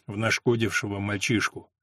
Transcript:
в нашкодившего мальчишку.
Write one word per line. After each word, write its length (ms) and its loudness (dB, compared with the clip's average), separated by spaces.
в 100 -8
нашкодившего 840 0
мальчишку. 680 -2